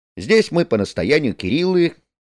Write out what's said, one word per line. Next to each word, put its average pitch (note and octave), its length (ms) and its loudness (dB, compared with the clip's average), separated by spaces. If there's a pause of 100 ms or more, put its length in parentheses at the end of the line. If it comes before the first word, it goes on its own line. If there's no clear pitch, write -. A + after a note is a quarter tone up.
(160)
Здесь G#2+ 360 0
мы E3+ 140 0
по A2+ 120 0
настоянию G#2 560 0
Кириллы E3+ 640 0 (380)